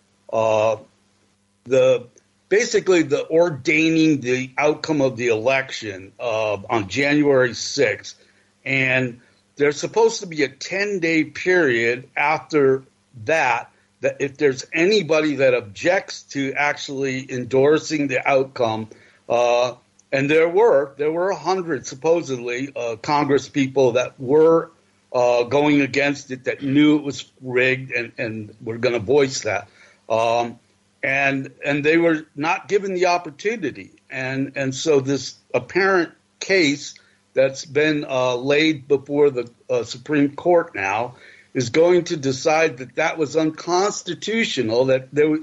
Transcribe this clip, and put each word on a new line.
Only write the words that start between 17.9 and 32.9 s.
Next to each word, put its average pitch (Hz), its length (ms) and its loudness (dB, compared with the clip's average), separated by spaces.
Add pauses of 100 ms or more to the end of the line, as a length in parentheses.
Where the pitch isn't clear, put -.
the 127 200 -2
outcome, 120 600 0 (400)
uh, 120 460 2 (380)
and 135 180 0
there 160 180 4
were, 170 500 4
there 147 120 0
were 175 200 -2
a 185 60 -2
hundred, 165 500 -4
supposedly, 131 880 -2
uh, 120 200 -6
Congress 143 520 0
people 135 440 2
that 123 280 -2
were, 160 500 4 (420)
uh, 123 320 2
going 143 360 2
against 139 500 -2
it, 127 140 -12
that 117 180 -6
knew 147 340 4
it 147 60 0
was 135 280 -10 (100)
rigged 131 500 0
and, 120 280 -6
and 110 440 -8
were 117 160 -8
gonna 120 220 0
voice 131 420 0
that. 101 260 -4 (400)
Um, 117 520 0 (420)
and, 135 480 -2 (140)
and 143 200 -2
they 156 140 4
were 165 360 0
not 165 340 -4
given 196 260 -2